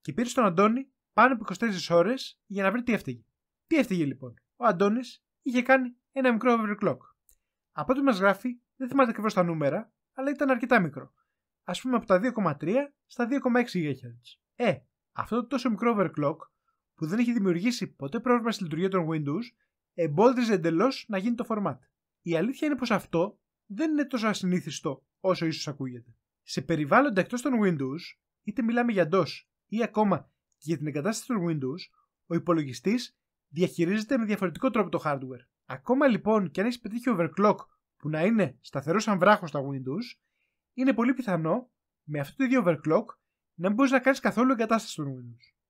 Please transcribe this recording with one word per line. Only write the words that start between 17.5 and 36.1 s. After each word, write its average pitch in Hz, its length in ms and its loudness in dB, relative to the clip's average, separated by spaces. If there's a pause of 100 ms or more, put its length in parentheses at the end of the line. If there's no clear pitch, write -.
ποτέ 143 340 -8
πρόβλημα 240 300 0
στη 208 120 -6
λειτουργία 170 260 -2
των 185 220 0
Windows, 156 320 -2 (520)
εμπόδιζε 220 580 2
εντελώς 175 560 0
να 196 100 -4
γίνει 233 160 -2
το 240 140 -6
format. 202 300 -4 (420)
Η 170 160 -2
αλήθεια 247 320 -2
είναι 294 80 0
πως 240 140 -4
αυτό 180 500 0 (260)
δεν 277 240 -2
είναι 294 140 0
τόσο 226 220 -2
ασυνήθιστο 180 800 -2 (140)
όσο 180 260 0
ίσως 156 220 -4
ακούγεται. 127 460 -10 (280)
Σε - 200 -8
περιβάλλοντα 185 580 2
εκτός 240 220 -4
των 285 100 -2 (100)
Windows, 151 380 0 (420)
είτε 220 200 -6
μιλάμε 240 300 0
για 175 200 2
dos 180 140 4 (400)
ή 220 160 -4
ακόμα 208 480 0 (260)
και - 120 -20
για 165 80 0
την 147 100 -6
εγκατάσταση 156 400 -4
των 196 220 -2
Windows, 151 320 -4 (460)
ο 170 80 -4
υπολογιστής 170 840 -2 (300)
διαχειρίζεται 180 720 0
με 226 60 0
διαφορετικό 196 460 -2
τρόπο 208 200 0
το - 140 -4
hardware. 135 420 -6 (180)
Ακόμα 254 420 0
λοιπόν 202 440 2